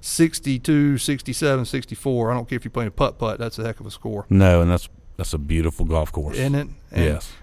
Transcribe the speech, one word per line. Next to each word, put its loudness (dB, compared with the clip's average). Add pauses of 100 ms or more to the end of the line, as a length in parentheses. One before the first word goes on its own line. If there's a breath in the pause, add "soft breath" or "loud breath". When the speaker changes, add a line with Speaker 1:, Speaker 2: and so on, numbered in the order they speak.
Speaker 1:
sixty-two, 2
sixty-seven, -2
sixty-four, -2
I 0
don't -6
care -4
if -8
you're -8
playing -4
a -12
putt-putt, -2
that's -8
a -6
heck -8
of -16
a -14
score. -10
Speaker 2:
No, 8
and 4
that's, 0 (300)
that's -6
a -2
beautiful 0
golf 0
course. -6
Speaker 1:
Isn't 0
it? -2 (240)
And 2
Speaker 2:
Yes. -2 (120 loud breath)